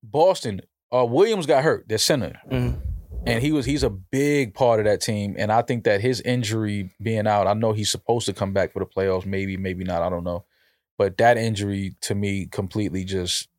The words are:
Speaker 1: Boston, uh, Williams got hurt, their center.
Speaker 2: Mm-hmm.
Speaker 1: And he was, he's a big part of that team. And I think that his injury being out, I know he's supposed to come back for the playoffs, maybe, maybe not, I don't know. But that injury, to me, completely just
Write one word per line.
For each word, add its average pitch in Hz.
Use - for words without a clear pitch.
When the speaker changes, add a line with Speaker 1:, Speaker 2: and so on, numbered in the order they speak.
Speaker 1:
Boston, 131
uh, 127
Williams 180
got 139
hurt, 143
their 107
center. 120
Speaker 2:
Mm-hmm. -
Speaker 1:
And 117
he 147
was, 143
he's 139
a 123
big 135
part 120
of 104
that 104
team. 104
And 107
I 117
think 117
that 101
his 117
injury 107
being 110
out, 104
I 101
know 110
he's 104
supposed -
to 98
come 98
back 95
for -
the 95
playoffs, 95
maybe, 98
maybe 92
not, 90
I 87
don't 87
know. 87
But 98
that 117
injury, 101
to -
me, 98
completely 95
just 92